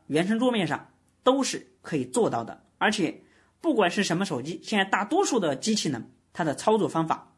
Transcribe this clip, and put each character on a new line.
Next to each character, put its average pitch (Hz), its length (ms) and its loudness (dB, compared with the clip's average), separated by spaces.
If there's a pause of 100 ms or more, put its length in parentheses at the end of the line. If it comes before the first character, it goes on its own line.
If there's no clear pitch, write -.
原 160 180 2
生 220 140 0
桌 254 140 2
面 196 120 0
上 139 280 -6 (300)
都 262 200 4
是 - 240 -6 (140)
可 - 160 -6
以 127 80 -2
做 196 240 0
到 117 160 -2
的， - 180 -16 (140)
而 196 120 2
且 202 340 -2 (360)
不 320 160 0
管 220 160 4
是 202 140 0
什 170 100 -2
么 190 80 -2
手 131 180 -4
机， 156 220 -10
现 208 160 -2
在 196 60 2
大 202 180 -2
多 339 220 2
数 285 120 0
的 160 200 2
机 220 180 -2
器 190 140 -2
呢， 117 160 -6 (260)
它 175 140 -4
的 139 100 -2
操 220 220 2
作 175 100 2
方 160 180 0
法 - 320 -4